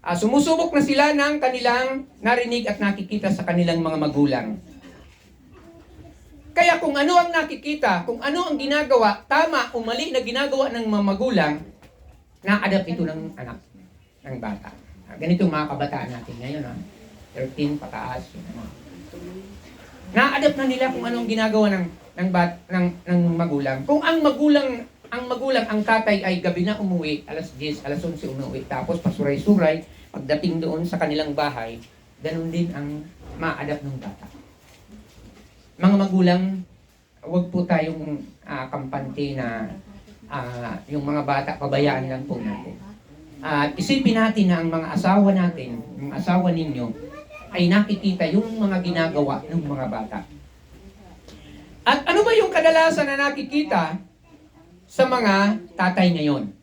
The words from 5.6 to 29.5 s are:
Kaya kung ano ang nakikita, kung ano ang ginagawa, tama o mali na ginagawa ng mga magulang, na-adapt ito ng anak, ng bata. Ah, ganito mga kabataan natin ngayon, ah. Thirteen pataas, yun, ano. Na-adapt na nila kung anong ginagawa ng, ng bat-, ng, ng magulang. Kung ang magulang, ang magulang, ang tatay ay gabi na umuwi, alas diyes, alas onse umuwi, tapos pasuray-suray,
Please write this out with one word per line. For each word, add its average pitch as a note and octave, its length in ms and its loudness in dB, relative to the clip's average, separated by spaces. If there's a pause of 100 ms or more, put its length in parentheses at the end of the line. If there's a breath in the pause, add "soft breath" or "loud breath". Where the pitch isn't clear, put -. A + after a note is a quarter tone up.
Kaya E4+ 240 4
kung D4+ 160 -2
ano E4+ 240 6
ang E4+ 120 0
nakikita, D4 760 -2
kung A#3 160 -6
ano E4 240 -2
ang D4+ 80 -2
ginagawa, C4+ 720 2
tama C#4+ 480 2
o A3+ 80 -4
mali B3+ 280 -4
na B3+ 120 0
ginagawa C4+ 480 0
ng A#3 160 -4
mga G#3 160 2
magulang, G3 500 2 (840)
na-adapt G3 480 0
ito E3+ 160 -2
ng D#3+ 320 -8
anak, A#2+ 240 -14 (640)
ng C3+ 160 -10
bata. G#2+ 320 -10 (360)
Ah, - 120 -18
ganito F3 240 2
mga D#3 280 0
kabataan C#3+ 400 -6
natin A#2+ 280 -14
ngayon, C#3 240 -8
ah. B2 140 -10 (580)
Thirteen D3 400 -4
pataas, B2+ 560 -10
yun, - 120 -16 (120)
ano. A#2 80 -12 (1500)
Na-adapt C#4 400 4
na C4+ 100 -2
nila B3+ 240 2
kung A#3+ 140 -6
anong A#3 240 -4
ginagawa A3 380 2 (100)
ng, F3+ 80 0 (320)
ng F3+ 160 0
bat-, F3 300 2 (100)
ng, F3+ 140 2 (180)
ng F3 160 2 (160)
magulang. C#3+ 480 0
Kung D4 180 4
ang E4 220 2
magulang, C#4 640 2 (240)
ang B3 160 -6
magulang, B3 400 0
ang G#3+ 160 0
tatay G#3+ 400 2
ay F#3 160 0
gabi F3 240 -2
na G#3 160 0
umuwi, E3 480 -2
alas D#3 320 -8
diyes, D3 240 -6
alas C#3+ 240 -4
onse D#3+ 240 -8
umuwi, C3 400 -8
tapos C#3 320 -4
pasuray-suray, D#3 800 2 (320 loud breath)